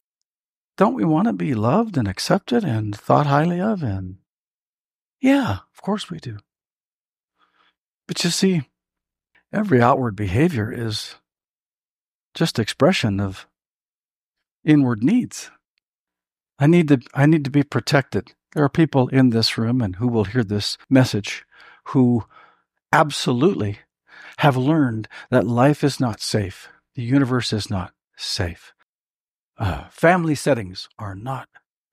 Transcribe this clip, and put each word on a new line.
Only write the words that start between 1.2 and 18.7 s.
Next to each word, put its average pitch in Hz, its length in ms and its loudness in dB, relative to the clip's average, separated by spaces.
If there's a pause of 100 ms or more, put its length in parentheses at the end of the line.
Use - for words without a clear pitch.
be 175 220 -2
loved 160 420 0
and 110 120 0
accepted 202 560 -2
and 107 300 -4
thought 135 320 2
highly 160 340 0
of? 196 220 -4
And 92 360 -6 (1000)
yeah, 262 380 2 (160)
of - 80 -20
course 202 280 -6
we 160 80 -12
do. 110 200 -14 (1700)
But - 160 -6
you 175 60 0
see, 180 380 0 (840)
every 190 280 2
outward 120 360 2
behavior 107 560 -2
is 113 420 -8 (1200)
just - 240 -2
expression 117 600 0
of 95 260 -8 (1200)
inward 127 400 4
needs. - 460 -2 (1080)
I 139 80 2
need 170 220 6
to, 139 120 4 (140)
I 139 120 4
need 156 180 4
to 135 60 -6
be 143 120 2
protected. - 720 -2 (180)
There 147 120 0
are 139 40 4
people 139 400 2